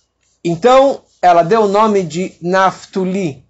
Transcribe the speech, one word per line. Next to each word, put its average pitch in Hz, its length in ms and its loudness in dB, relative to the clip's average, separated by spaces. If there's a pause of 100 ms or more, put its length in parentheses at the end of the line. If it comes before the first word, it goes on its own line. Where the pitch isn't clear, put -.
(440)
Então 247 580 0 (180)
ela 175 220 4
deu 214 200 0
o 208 60 0
nome 202 360 0
de 170 360 -8
Naftuli, 185 1080 -4